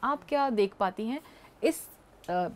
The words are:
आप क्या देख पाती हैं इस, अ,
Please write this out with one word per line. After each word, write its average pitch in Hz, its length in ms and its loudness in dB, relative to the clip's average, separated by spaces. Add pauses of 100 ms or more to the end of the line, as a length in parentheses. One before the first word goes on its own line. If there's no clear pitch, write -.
आप 285 200 -2
क्या 277 260 0
देख 202 240 2
पाती 208 320 -2
हैं 269 140 -4 (440)
इस, - 240 0 (420)
अ, 180 260 0